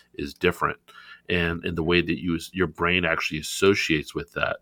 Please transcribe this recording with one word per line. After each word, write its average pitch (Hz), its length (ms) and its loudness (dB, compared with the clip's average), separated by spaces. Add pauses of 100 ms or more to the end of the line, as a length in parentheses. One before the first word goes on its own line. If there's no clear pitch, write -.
(160)
is 71 180 -8
different." 80 460 0 (500)
And 85 340 0
in 87 120 -4
the 82 80 -2
way 87 180 4
that 82 200 -2
you, 85 160 0 (140)
your 92 160 0
brain 87 380 0
actually 80 340 -2
associates 82 720 2
with - 200 -8
that. - 280 -2